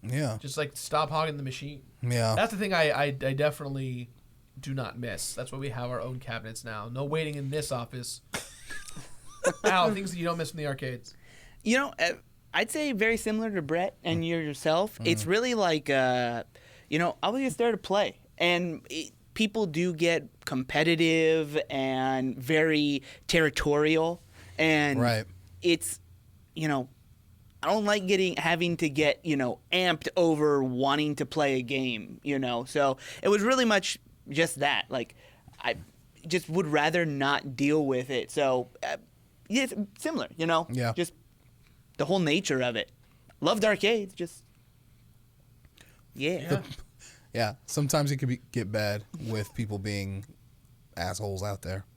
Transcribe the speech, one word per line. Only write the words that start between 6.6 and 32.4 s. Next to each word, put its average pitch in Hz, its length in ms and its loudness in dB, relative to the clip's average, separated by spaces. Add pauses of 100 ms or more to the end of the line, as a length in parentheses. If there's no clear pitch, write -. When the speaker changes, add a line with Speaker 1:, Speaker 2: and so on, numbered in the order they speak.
Speaker 2:
now. 110 260 -8
No 131 140 -4
waiting 151 320 -2
in 139 120 -6
this 147 240 -4
office. 120 480 -8 (140)
Speaker 1:
<laughs> - 1300 -6
Speaker 2:
Al, 190 300 6
things 196 160 -4
that 175 80 -10
you 170 60 -4
don't 170 120 0
miss 160 140 -4
from 165 80 -12
the 151 80 -4
arcades. 135 480 -6 (480)
Speaker 3:
You 226 160 4
know, 277 200 -2
uh, 170 120 2 (420)
I'd 196 180 0
say 302 220 -2
very 220 240 2
similar 220 340 -2
to 190 120 -2
Brett 165 420 -2
and 165 180 0
Speaker 1:
Mm. 165 60 -2
Speaker 3:
your-, 165 140 0
yourself. 160 640 0
It's 156 200 2
Speaker 1:
Mm. 160 40 -4
Speaker 3:
really 240 260 2
like, 165 340 2
uh, 123 540 2 (480)
you 151 80 0
know, 170 240 0
I 185 80 2
was 254 120 -2
just 254 140 0
there 233 160 2
to 202 60 -2
play. 190 400 0 (180)
And 175 540 0
it, - 220 -10 (220)
people 220 320 2
do 170 280 0
get 165 340 2 (160)
competitive 160 1120 4 (120)
and 131 680 0
very 147 680 2 (240)
territorial. 160 960 2 (360)
And 147 420 4
Speaker 1:
Right. 113 240 2 (380)
Speaker 3:
it's, - 380 0 (540)
you 156 140 -2
know, 135 200 0 (720)
I 156 60 -2
don't 208 160 2
like 208 220 2
getting, 185 300 4
having 170 420 2
to 165 100 2
get, 143 360 2
you 156 120 2
know, 123 240 -2 (120)
amped 180 440 0
over 151 460 4
wanting 135 540 0
to 143 100 -4
play 139 320 0
a 131 40 -2
game, 123 600 -4
you 139 160 -2
know? 123 260 -2